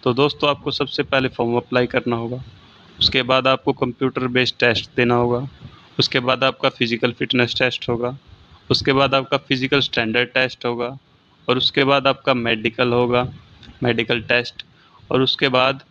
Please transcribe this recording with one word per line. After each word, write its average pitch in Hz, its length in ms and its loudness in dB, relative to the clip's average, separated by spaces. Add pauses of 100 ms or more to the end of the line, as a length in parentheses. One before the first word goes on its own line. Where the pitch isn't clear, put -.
तो 127 100 2
दोस्तों, 143 360 2
आपको 143 220 -4
सबसे 143 320 -4
पहले 135 240 0
form 120 300 -2
apply 123 300 0
करना 120 280 -2
होगा, 117 280 -6 (560)
उसके - 240 2
बाद 131 240 2
आपको 131 260 2
कंप्यूटर 127 540 -2
बेस्ड 123 320 2
test 120 360 2
देना 123 200 2
होगा, 120 320 0 (520)
उसके 135 200 0
बाद 127 240 0
आपका 131 260 0
physical 120 420 -2
fitness 123 460 -2
test 127 320 -2
होगा, 123 280 -4 (520)
उसके - 240 0
बाद 135 220 2
आपका 135 220 0
physical 131 420 0
standard 120 500 -2
test 131 360 -2
होगा 120 320 -4 (500)
और 127 100 2
उसके 139 260 0
बाद 135 240 2
आपका 135 260 0
medical 117 600 0
होगा, 123 300 2 (600)
medical 117 380 0
test, 120 440 -2 (460)
और 123 100 2
उसके 135 280 0
बाद 131 420 0